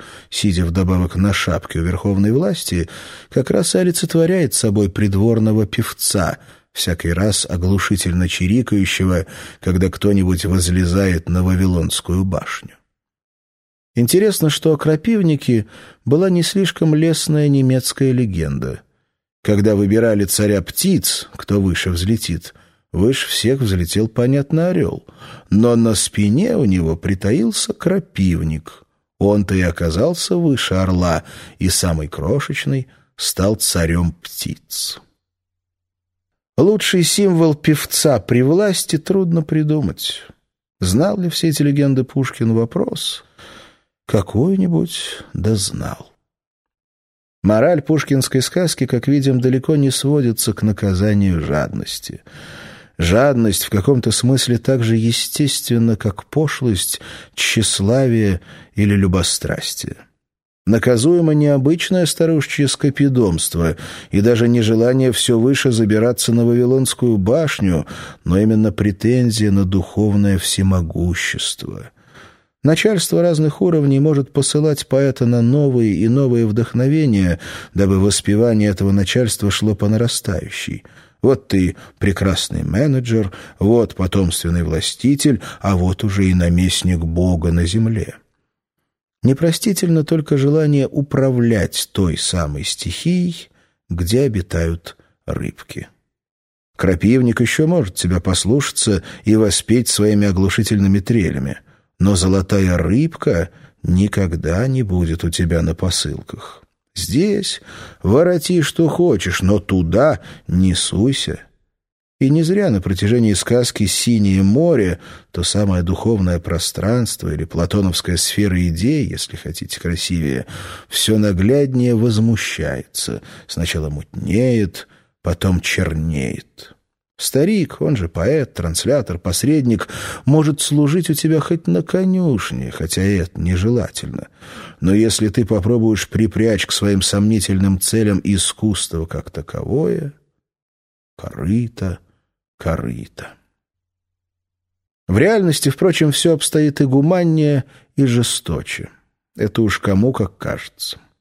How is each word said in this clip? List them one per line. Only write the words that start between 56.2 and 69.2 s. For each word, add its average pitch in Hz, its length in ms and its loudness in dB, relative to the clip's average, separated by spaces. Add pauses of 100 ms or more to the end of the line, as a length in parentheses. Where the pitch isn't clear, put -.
пошлость, - 760 -2 (320)
тщеславие 110 1080 0 (340)
или 101 220 2
любострастие. - 1000 -2 (680)
Наказуемо 127 680 2
не 147 140 2
обычное 156 600 2
старушечье 156 600 0
скопидомство 110 1080 0 (340)
и 101 120 2
даже 117 260 4
нежелание 120 640 4
все 117 280 2
выше 131 320 2
забираться 113 640 2
на 117 120 2
Вавилонскую 123 720 2
башню, 98 680 0 (380)
но 90 160 2
именно 110 320 4
претензия 107 800 0